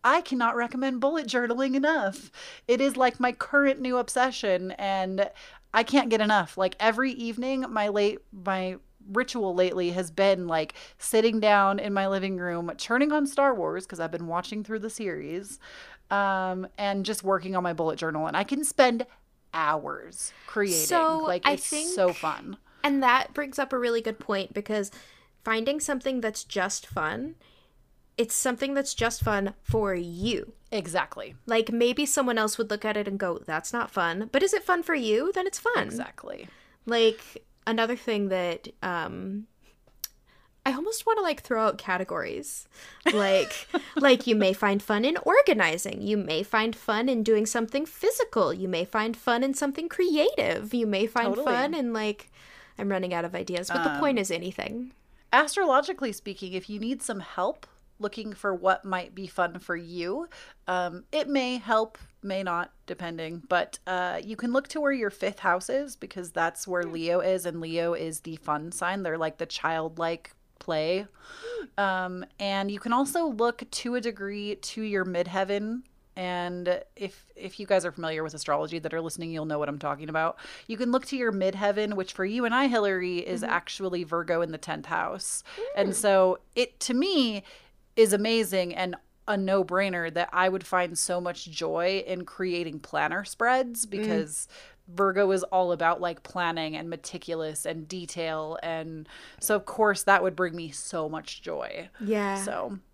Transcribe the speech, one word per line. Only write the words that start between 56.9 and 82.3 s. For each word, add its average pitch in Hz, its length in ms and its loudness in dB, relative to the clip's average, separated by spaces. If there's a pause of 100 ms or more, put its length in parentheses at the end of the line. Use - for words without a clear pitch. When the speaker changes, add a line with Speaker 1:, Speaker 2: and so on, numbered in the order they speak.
Speaker 1:
some 196 180 -6
help - 480 -4 (320)
looking 208 340 -6
for 196 220 -2
what 190 300 2
might 185 280 -4
be 185 140 -10
fun 175 320 -2
for 180 160 -4
you, 175 540 -6 (380)
um, 180 440 -2
it - 160 0
may 254 300 0
help, 220 400 0 (240)
may 196 200 -4
not, 175 300 -2 (140)
depending, 170 640 -8
but, - 360 2
uh, 180 380 -2
you 220 140 -10
can 240 160 -2
look 277 160 2
to 320 100 -6
where 285 140 2
your 226 160 -2
fifth 202 300 -4
house 180 300 0
is, 269 280 -2
because 180 340 -12
that's 165 360 -2
where 180 160 0
Speaker 2:
Hmm. 165 100 -6
Speaker 1:
Leo 165 260 0
is, 180 260 0
and 165 140 -4
Leo 170 340 -2
is 160 280 -6
the 160 160 -10
fun 156 340 -4
sign. 185 320 -2
They're, 165 140 -2
like, 160 200 -2
the 165 80 -4
childlike 165 880 -4 (280)
play. 170 460 -2 (400)
Speaker 2:
Hmm. 466 200 -8 (140)
Speaker 1:
Um, 185 460 -2 (140)
and 196 320 -2
you 202 80 -8
can 233 140 -2
also 277 340 2
look 233 420 -2
to 247 260 -4
a 247 60 0
degree 208 540 -6
to - 260 -10
your 202 240 0
midheaven. 190 800 -2 (320)
And 180 680 -2 (140)
if, - 300 -12 (100)
if - 240 -14
you 202 60 -8
guys 190 200 2
are 170 60 -2
familiar 160 320 -4
with 160 100 -6
astrology 156 460 -2
that 156 140 -6
are 165 80 -2
listening, 165 300 -6
you'll 160 140 -4
know 147 140 -2
what 147 80 0
I'm 143 120 -6
talking 147 300 -6
about. 156 280 0 (300)
You 220 100 -8
can 240 140 0
look 254 160 2
to 269 100 -4
your 240 160 2
midheaven, 202 600 0
which 185 180 -4
for 190 100 -4
you 226 220 -2